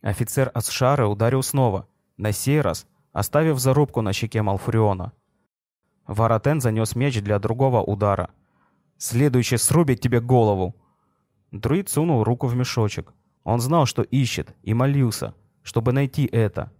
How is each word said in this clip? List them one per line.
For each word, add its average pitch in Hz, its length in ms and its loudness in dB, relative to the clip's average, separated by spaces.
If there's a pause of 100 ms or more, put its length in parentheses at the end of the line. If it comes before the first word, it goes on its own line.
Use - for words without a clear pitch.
Офицер 120 520 -2
Асшары 127 540 0
ударил 113 360 0
снова, 117 440 0 (300)
на 104 140 -2
сей 143 300 0
раз - 260 -2 (240)
оставив 147 480 0
зарубку 131 420 2
на 98 120 0
щеке 110 280 -2
Малфуриона. 101 680 0 (960)
Варатен 113 540 2
занес 110 340 0
меч 123 260 -2
для 104 180 0
другого 117 420 0
удара. 101 480 0 (680)
«Следующий 123 600 0
срубит 135 440 2
тебе 123 180 2
голову!» 110 560 2 (760)
Друид 151 380 -2
сунул 147 340 2
руку 123 240 0
в 120 80 -2
мешочек. 120 580 -2 (300)
Он 113 160 0
знал, 147 260 2
что - 160 -4
ищет, 120 600 -2
и 107 100 -2
молился, 127 600 0 (280)
чтобы 120 320 -2
найти 139 320 0
это. 110 540 -2